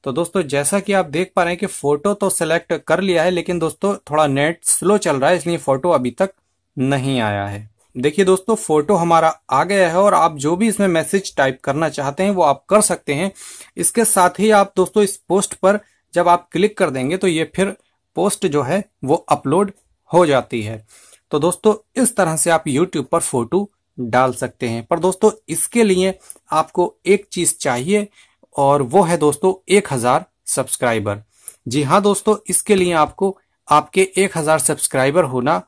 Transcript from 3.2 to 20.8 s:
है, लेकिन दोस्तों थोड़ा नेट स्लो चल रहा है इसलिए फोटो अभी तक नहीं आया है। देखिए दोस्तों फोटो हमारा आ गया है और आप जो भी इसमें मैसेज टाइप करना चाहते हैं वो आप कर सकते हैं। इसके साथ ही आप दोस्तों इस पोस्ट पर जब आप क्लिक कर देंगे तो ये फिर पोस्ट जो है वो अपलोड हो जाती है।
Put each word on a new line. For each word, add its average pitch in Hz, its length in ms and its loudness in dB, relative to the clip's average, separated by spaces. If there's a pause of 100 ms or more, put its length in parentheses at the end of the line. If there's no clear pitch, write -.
है, 180 80 2
लेकिन 175 280 -4
दोस्तों 165 360 -2 (160)
थोड़ा 151 180 2
नेट 143 360 -2
स्लो 202 340 2
चल 160 180 0
रहा 135 140 2
है 180 60 4
इसलिए 170 220 -4
फोटो 139 320 -2
अभी 127 220 0
तक 196 180 -2 (460)
नहीं 135 440 -2
आया 101 260 -2
है। 104 220 -12 (280)
देखिए 151 280 0
दोस्तों 190 320 2
फोटो 156 380 0
हमारा 165 340 4 (220)
आ 139 140 2
गया 185 240 2
है 165 80 -2
और 196 180 4
आप 160 220 2
जो 147 200 -2
भी 220 120 0
इसमें 202 200 0
मैसेज 170 480 -2
टाइप 131 280 -2
करना 151 240 -2
चाहते 143 340 -6
हैं 202 80 0
वो 185 120 0
आप 139 260 0
कर 208 140 4
सकते 160 320 -4
हैं। 185 160 -4 (460)
इसके 220 280 0
साथ 180 340 2
ही 214 140 2
आप 202 240 4
दोस्तों 190 260 2
इस 196 160 -2
पोस्ट - 360 -2
पर 196 240 2 (360)
जब 175 140 2
आप 175 240 2
क्लिक 202 260 0
कर 170 120 2
देंगे 131 260 -4
तो 190 120 0
ये 160 260 -2
फिर 196 200 -2 (420)
पोस्ट 190 300 -2
जो 147 160 0
है 170 200 -2 (220)
वो 135 100 2 (140)
अपलोड 170 420 0 (400)
हो 175 160 4
जाती 123 360 -2
है। 107 220 -10 (480)